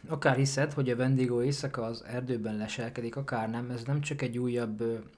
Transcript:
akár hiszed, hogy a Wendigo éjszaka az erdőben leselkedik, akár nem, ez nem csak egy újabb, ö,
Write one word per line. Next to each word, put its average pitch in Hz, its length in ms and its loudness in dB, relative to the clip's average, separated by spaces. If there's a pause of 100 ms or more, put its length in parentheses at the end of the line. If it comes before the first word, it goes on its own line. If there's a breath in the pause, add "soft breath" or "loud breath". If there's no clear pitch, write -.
akár 143 280 4
hiszed, 135 380 2
hogy 131 160 2
a 123 60 4
Wendigo 127 480 4
éjszaka 139 400 -2
az 117 200 -6
erdőben 117 540 -2
leselkedik, 117 580 -4
akár 120 340 -2
nem, 120 220 -4
ez 120 120 -6
nem 143 180 0
csak 143 200 -4
egy 120 160 -2
újabb, 120 440 0
ö, 113 160 0 (200)